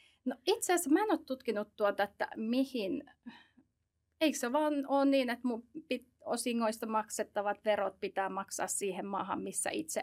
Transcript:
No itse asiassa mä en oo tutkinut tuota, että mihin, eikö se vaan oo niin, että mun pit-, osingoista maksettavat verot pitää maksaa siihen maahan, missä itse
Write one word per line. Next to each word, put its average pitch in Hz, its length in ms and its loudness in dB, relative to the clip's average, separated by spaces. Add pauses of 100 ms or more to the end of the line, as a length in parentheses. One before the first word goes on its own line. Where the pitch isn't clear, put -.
(240)
No 254 120 -2 (100)
itse - 260 2
asiassa 339 180 2
mä 330 120 6
en 427 80 0
oo 320 80 2
tutkinut 208 580 -4
tuota, 202 260 2
että - 340 -2
mihin, 233 680 0 (1160)
eikö 311 180 2
se 240 140 -4
vaan 302 200 2 (160)
oo 277 160 4
niin, 269 260 4
että 240 180 -2
mun 233 140 -2 (260)
pit-, 254 180 -2 (140)
osingoista 233 640 -2
maksettavat 214 800 -2
verot 202 360 2
pitää 190 280 -2
maksaa 190 380 -4
siihen 196 400 -2
maahan, 196 360 -2
missä - 300 -4
itse - 300 -4